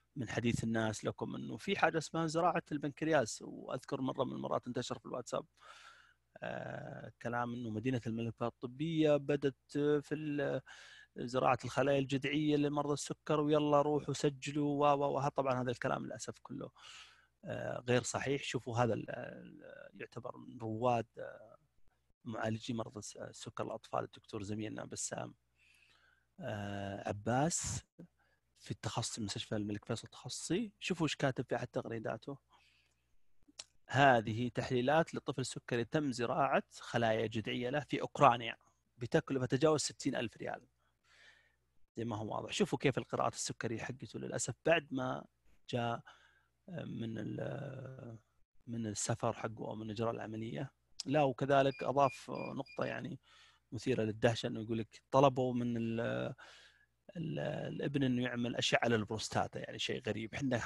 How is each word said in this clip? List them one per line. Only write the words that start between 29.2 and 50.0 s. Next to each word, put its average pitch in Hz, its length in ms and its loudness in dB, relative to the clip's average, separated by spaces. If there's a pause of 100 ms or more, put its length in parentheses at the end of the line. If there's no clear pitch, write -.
الملك 104 300 -4
فيصل - 200 -4
التخصصي. - 760 -4
شوفوا 175 260 0
إيش 139 100 0
كاتب 135 340 0
في 127 60 0
أحد 123 120 -2
تغريداته: 120 680 -6 (1500)
"هذه 120 640 6
تحليلات 131 640 2
لطفل 131 300 -4
سكري - 400 -2
تم 151 260 0
زراعة 135 520 2 (160)
خلايا 113 480 2
جذعية 120 420 -4
له 143 100 0
في 143 220 -4
أوكرانيا 120 560 6 (400)
بتكلفة 127 480 2
تجاوز 147 360 6
ستين - 340 -2
ألف - 220 -4
ريال". - 300 -8 (1300)
زي 117 80 -4
ما 113 120 -2
هو 104 180 -4
واضح. - 160 -6
شوفوا - 280 2
كيف 139 180 4
القراءات 123 360 0
السكري 113 460 -4
حقته - 400 -8
للأسف - 360 -4 (100)
بعد 160 260 4
ما 131 340 -2 (440)
جاء 117 320 -2 (680)
من 117 500 -8
ال-، 127 1000 -8 (500)
من 117 200 -4
السفر 110 460 -2
حقه - 340 -8
أو 113 80 -6
من 110 160 -8
إجراء 113 200 -2